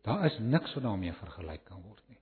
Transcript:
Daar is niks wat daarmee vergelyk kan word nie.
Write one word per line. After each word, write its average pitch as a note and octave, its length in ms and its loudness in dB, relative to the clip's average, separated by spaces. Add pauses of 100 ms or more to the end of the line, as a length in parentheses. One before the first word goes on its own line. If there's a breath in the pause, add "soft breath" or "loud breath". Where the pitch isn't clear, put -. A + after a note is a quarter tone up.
Daar E3 240 2
is - 120 4
niks A#2+ 360 2
wat C3+ 80 -2
daarmee F#2+ 300 0
vergelyk E2+ 520 -10
kan F#2+ 180 -16
word G#2 260 -18
nie. A#2+ 140 -20